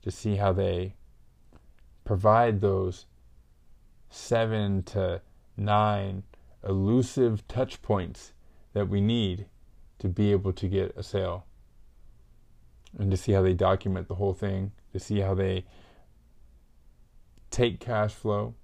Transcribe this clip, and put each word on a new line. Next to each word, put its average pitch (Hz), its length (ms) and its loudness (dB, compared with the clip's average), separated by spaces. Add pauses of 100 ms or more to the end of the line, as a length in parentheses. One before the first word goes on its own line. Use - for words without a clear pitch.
to 107 80 -6
see 104 260 -2
how 98 160 2
they 95 420 -2 (1080)
provide 110 560 4
those 95 460 0 (1040)
seven 107 720 0
to 87 400 -2 (340)
nine 104 680 0 (420)
elusive 110 840 2
touch - 320 -4
points 90 520 -4 (400)
that 101 160 0
we 101 120 0
need 101 460 0 (520)
to - 100 -4
be 104 240 2
able 95 200 2
to 95 160 -4
get 95 280 -2
a - 60 -10
sale, 92 440 -4 (1500)
and 98 120 0
to 95 60 2
see - 160 0
how 95 100 4
they 92 120 4
document 92 540 0
the 92 80 -6
whole 98 180 -2
thing, 98 380 -4 (200)
to 95 60 -6
see 104 220 -2
how 95 140 0
they 95 300 -2 (1900)
take 120 280 0
cash 107 340 -2
flow 107 520 -4